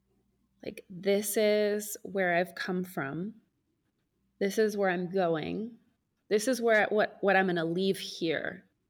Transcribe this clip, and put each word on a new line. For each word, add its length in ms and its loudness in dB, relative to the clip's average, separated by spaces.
like, 260 -10
"This 460 0
is 640 2
where 320 0
I've 200 0
come 300 -4
from. 500 -8
This 200 -2
is 180 2
where 140 2
I'm 200 -2
going. 640 -2
This 200 2
is 120 0
where, 300 4
what, 300 0
what 160 4
I'm 100 4
gonna 180 0
leave 340 0
here. 680 -6